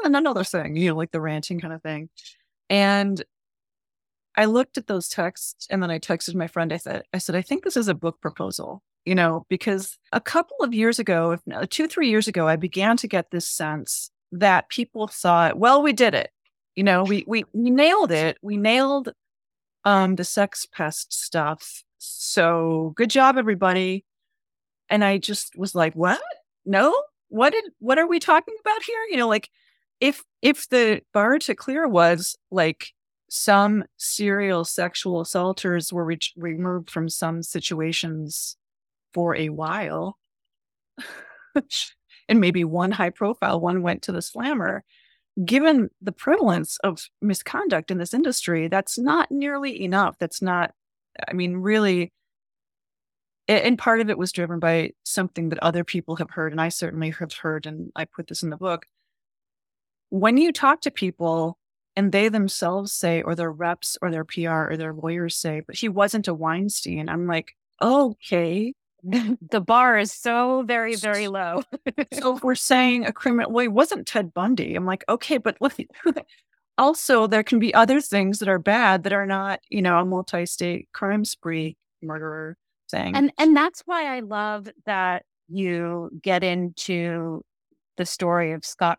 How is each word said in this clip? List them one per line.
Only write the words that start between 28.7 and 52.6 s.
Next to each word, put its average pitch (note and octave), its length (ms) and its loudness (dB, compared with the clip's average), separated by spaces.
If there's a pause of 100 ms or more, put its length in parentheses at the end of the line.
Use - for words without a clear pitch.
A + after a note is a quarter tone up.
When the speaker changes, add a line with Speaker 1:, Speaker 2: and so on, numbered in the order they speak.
Speaker 1:
here?" A4+ 160 -6 (100)
You E4+ 80 -2
know, A#3 120 2
like, G#3+ 200 0 (520)
if, C#4 220 0 (180)
if C#4+ 280 2
the A#3 320 4 (120)
bar A3+ 260 4
to - 160 -2
clear D4+ 320 -2
was, F3 480 4 (160)
like, E3 400 -2 (380)
some G#3 540 4 (140)
serial G3 640 -2
sexual F3 580 -4
assaulters F3+ 720 -2
were F3 140 -4
re-, E3 140 -4 (160)
removed F3 540 -6
from E3 200 -4
some E3 340 -4
situations D#3+ 1120 -6 (560)
for E3+ 220 0
a D#3 140 -2
while. D#3+ 680 -6 (1400)
<laughs> C#4+ 60 2 (680)
And A3 120 6
maybe F3+ 240 2
one F3 260 0
high F#3+ 200 0
profile G3+ 500 -2
one F3 200 0
went F3 200 -2
to - 100 -8
the F3 100 -6
slammer. G#3+ 640 -4 (600)
Given C4 440 4 (120)
the G3 100 -6
prevalence A3+ 720 0
of F3+ 240 -4 (140)
misconduct G3+ 680 -2
in F#3 100 -2
this F3 140 -6
industry, G#3 540 0
that's G3 320 -2
not D4 320 2
nearly C#4 500 -4
enough. F#3+ 380 0
That's - 220 -4
not, F3+ 320 0 (520)
I - 60 -10
mean, F3+ 240 -2
really, F#3 560 2 (1400)